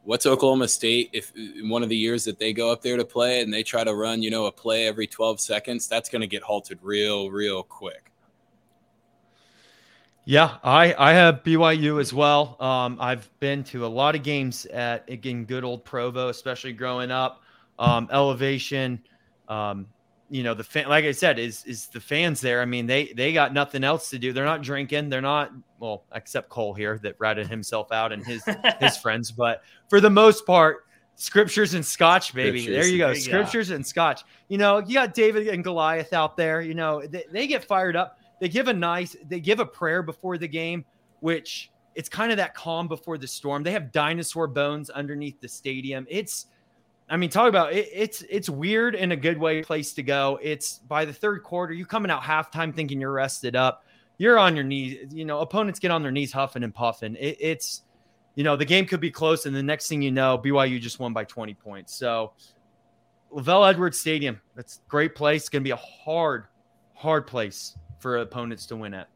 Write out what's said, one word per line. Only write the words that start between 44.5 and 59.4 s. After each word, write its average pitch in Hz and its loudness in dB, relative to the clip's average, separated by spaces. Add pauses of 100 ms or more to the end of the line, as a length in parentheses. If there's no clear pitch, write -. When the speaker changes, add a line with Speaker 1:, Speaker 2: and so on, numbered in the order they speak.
Speaker 2:
underneath 143 -10
the 120 -18
stadium. 131 -8
It's, - -8 (640)
I 160 -2
mean, 175 0
talk 233 4
about 170 4
it, 202 0
it's, 208 -4
it's 196 -4
weird 208 0
in 180 0
a 165 0
good 156 0
way 160 0
place 151 -6
to 147 -8
go. 139 0
It's 151 -6
by 151 -2
the 147 -8
third 202 -2
quarter, 175 -6
you 170 -10
coming 208 -2
out 135 0
halftime 156 -2
thinking 143 -4
you're 135 -4
rested 135 -4
up. 127 2 (340)
You're 226 6
on 180 6
your 139 -2
knees. 135 -6
You 160 -10
know, 147 -4
opponents 190 -2
get 185 0
on 165 2
their 139 -4
knees 139 -2
huffing 135 -2
and 107 -8
puffing. 113 -4
It, 143 -6
it's, 156 -4 (520)
you 143 -2
know, 147 2
the 147 -2
game 180 4
could 180 -2
be 160 -2
close, 160 0